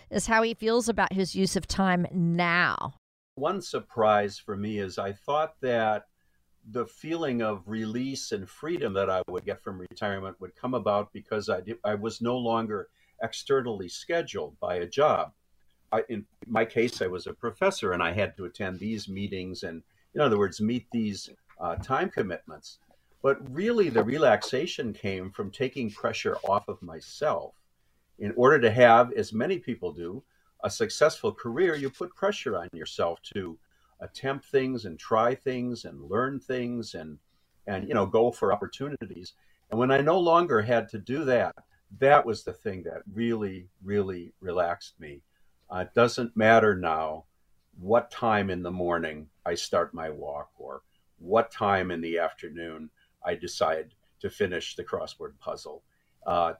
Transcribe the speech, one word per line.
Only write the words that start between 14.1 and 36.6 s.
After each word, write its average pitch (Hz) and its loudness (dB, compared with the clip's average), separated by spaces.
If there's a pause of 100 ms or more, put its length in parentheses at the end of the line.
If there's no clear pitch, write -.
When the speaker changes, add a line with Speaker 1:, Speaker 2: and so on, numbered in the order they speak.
Speaker 2:
by 90 -2
a 87 -2
job. 135 2 (600)
I, 113 2
in 104 -8 (200)
my 113 2
case, 117 0
I 98 0
was 90 -6
a - -8
professor 117 -2
and 90 0
I 85 0
had 95 -2
to 92 -10
attend 92 -8
these 104 -6
meetings 95 -8
and, 82 -10 (320)
in 147 0
other 113 4
words, 101 0
meet 117 -2
these, 107 -4 (280)
uh, 85 -6
time 135 -2
commitments. - -8 (440)
But 135 2 (140)
really, 202 2
the 214 4
relaxation 131 2
came 95 -6
from 101 -8
taking 123 -4
pressure - -4 (100)
off 101 0
of 98 -10
myself. 87 -4 (640)
In 104 -4
order 131 8
to 113 6
have, 123 10
as 107 -2
many 147 0
people 110 -6
do, 87 -10 (400)
a 120 -4
successful 151 0
career, 156 0
you 139 -4
put - -10
pressure 190 -2
on 87 -8
yourself 85 -4 (140)
to 87 -8 (420)
attempt 135 -8
things 131 0
and 82 -12
try 117 4
things 123 -4
and 71 -16
learn 127 0
things 120 -4